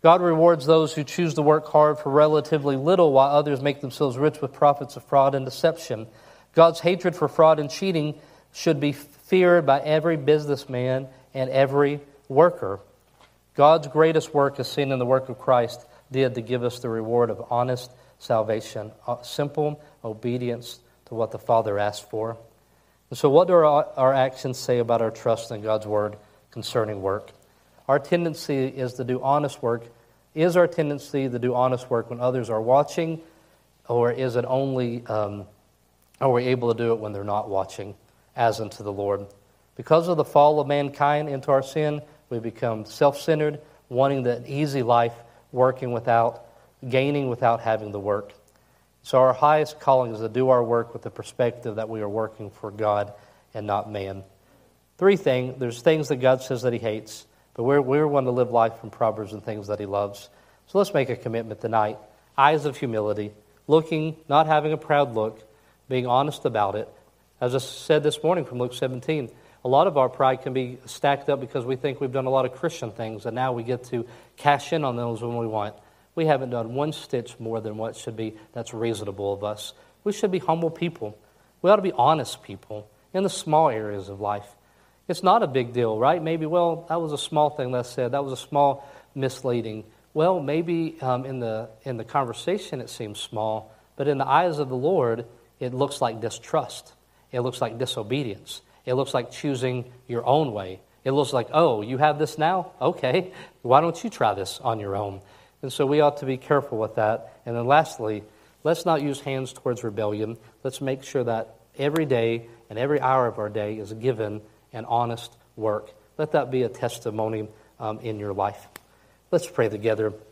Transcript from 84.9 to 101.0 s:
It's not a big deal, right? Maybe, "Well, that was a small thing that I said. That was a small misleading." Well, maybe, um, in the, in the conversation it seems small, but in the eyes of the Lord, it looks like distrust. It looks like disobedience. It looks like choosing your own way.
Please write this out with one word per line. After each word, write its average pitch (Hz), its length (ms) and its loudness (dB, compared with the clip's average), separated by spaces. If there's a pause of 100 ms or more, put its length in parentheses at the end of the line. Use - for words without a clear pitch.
It's 170 160 -6
not 196 180 6
a 185 60 0
big 123 260 -2
deal, 117 240 0
right? 151 240 2
Maybe, 160 240 -4
"Well, 165 440 0
that 170 120 -2
was 156 100 -6
a 143 60 -6
small 151 320 0
thing 131 220 -6
that 123 80 -2
I - 20 -4
said. 123 300 -4
That 139 120 -2
was 135 100 -6
a 123 40 -8
small 143 500 0 (280)
misleading." 120 680 -4 (300)
Well, 175 260 2
maybe, 160 640 -4
um, 131 240 -2
in 131 140 -8
the, 113 300 -6 (140)
in 127 140 -8
the 110 80 -10
conversation 139 760 -4
it 113 80 -14
seems 104 300 -12
small, 110 520 -6 (240)
but 139 120 -2
in 147 120 0
the - 80 -2
eyes 151 320 2
of 139 100 -4
the 127 60 -6
Lord, 123 500 0 (340)
it 127 140 -6
looks 139 280 -2
like 113 200 -2
distrust. - 720 -6 (380)
It 123 100 -4
looks 123 200 -4
like 117 180 -4
disobedience. 120 800 -6 (240)
It 127 80 -2
looks 135 220 -2
like 120 160 -2
choosing 127 600 -4 (160)
your 120 180 -4
own 139 280 2
way. 95 260 -8 (240)